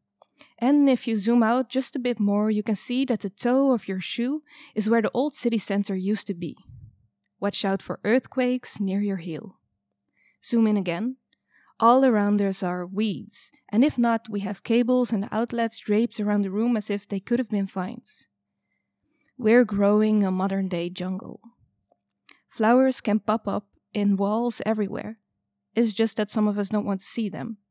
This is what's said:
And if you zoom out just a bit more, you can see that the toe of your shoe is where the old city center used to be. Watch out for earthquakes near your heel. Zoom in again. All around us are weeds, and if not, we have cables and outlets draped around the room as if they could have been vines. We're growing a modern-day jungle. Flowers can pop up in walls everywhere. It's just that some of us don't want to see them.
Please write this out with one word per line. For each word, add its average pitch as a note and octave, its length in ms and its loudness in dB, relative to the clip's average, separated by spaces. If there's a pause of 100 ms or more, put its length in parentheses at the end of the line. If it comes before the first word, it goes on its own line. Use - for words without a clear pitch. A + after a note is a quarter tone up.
(580)
And C#4 320 4
if B3 160 0
you A3+ 100 0
zoom A3+ 260 4
out B3 280 2
just B3+ 240 -4
a C4+ 60 -4
bit B3 180 -2
more, G#3 320 2
you G#3 120 0
can G#3+ 120 -2
see B3 320 -2
that A3 140 0
the F#3+ 100 -6
toe C4 420 2
of A#3 140 -2
your F#3+ 140 -4
shoe B3+ 420 -4 (320)
is G#3+ 160 0
where A#3 100 4
the G#3+ 140 0
old C#4+ 200 0
city A#3 240 0
center G3 360 -2
used F#3+ 320 -2
to F#3+ 80 -4
be. E3+ 220 -8 (840)
Watch - 260 -4
out G3 160 0
for - 240 -10
earthquakes B3 760 0
near G3 200 0
your G3+ 180 -2
heel. E3 400 -10 (840)
Zoom A3+ 220 4
in G#3+ 100 2
again. F#3+ 400 -4 (640)
All B3 260 6
around G#3 380 4
us G3 200 -2
are F3+ 240 -4
weeds, F#3 640 -6 (180)
and A#3 140 4
if D4+ 120 0
not, A#3 320 0
we G#3 120 -6
have G#3 240 -8
cables A#3+ 480 2
and G3 180 -2
outlets A#3 480 -4
draped A3 420 0
around G#3 220 0
the G3 80 -2
room A3+ 260 0
as G#3 140 -4
if G3+ 180 -4
they G3 120 -4
could A#3+ 180 -2
have A#3+ 120 -4
been G3 160 0
vines. - 600 -10 (1080)
We're A#3 280 4
growing G#3 600 2
a F#3+ 60 0
modern-day F#3 600 -2
jungle. F#3 500 -8 (1080)
Flowers B3+ 520 4
can G#3+ 180 2
pop G#3+ 300 -2
up G3+ 180 -4 (260)
in G3+ 240 2
walls A3 480 -2
everywhere. G#3+ 540 -4 (560)
It's A#3 180 0
just A3 260 -2
that G#3 120 -2
some G#3 160 0
of G#3 100 0
us G3+ 120 -2
don't G#3 180 -2
want F#3+ 140 -4
to - 60 -12
see A3 220 -4
them. G#3+ 280 -8 (140)